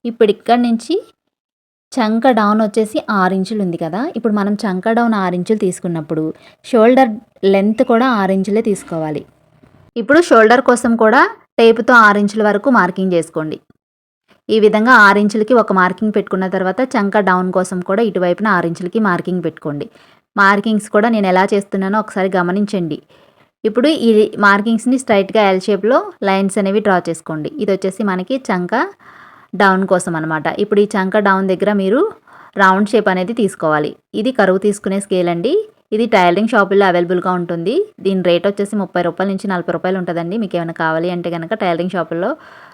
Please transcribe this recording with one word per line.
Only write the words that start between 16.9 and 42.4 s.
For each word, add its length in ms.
చంక 240
డౌన్ 280
కోసం 220
కూడా 220
ఇటువైపున 460
ఆరు 140
ఇంచులకి 380
మార్కింగ్ 380
పెట్టుకోండి. 400
మార్కింగ్స్ 520
కూడా 200
నేను 180
ఎలా 200
చేస్తున్నానో 520
ఒకసారి 320
గమనించండి. 640
ఇప్పుడు 220
ఈ 20
మార్కింగ్స్ని 580
స్ట్రైట్గా 480
ఎల్ 160
షేప్లో 300
లైన్స్ 340
అనేవి 240
డ్రా 120
చేసుకోండి. 420
ఇది 140
వచ్చేసి 340
మనకి 260
చంక 240
డౌన్ 220
కోసం 260
అనమాట. 260
ఇప్పుడు 220
ఈ 100
చంక 220
డౌన్ 240
దగ్గర 180
మీరు 200
రౌండ్ 300
షేప్ 220
అనేది 280
తీసుకోవాలి. 480
ఇది 180
కరువు 300
తీసుకునే 380
స్కేల్ 280
అండి. 180
ఇది 200
టైలరింగ్ 380
షాపుల్లో 360
అవైలబుల్గా 500
ఉంటుంది. 360
దీని 240
రేట్ 200
వచ్చేసి 320
ముప్పై 260
రూపాయల 260
నుంచి 200
నలభై 240
రూపాయలు 240
ఉంటుందండి. 420
మీకు 160
ఏమైనా 220
కావాలి 340
అంటే 200
కనుక 280
టైలరింగ్ 320
షాపుల్లో, 360